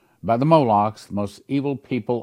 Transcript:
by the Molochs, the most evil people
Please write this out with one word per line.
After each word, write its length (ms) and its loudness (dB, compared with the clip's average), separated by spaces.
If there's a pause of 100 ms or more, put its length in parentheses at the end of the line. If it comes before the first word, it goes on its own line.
(240)
by 120 0
the 100 0
Molochs, 600 2
the 80 -12
most 340 -8
evil 260 -4
people 480 -6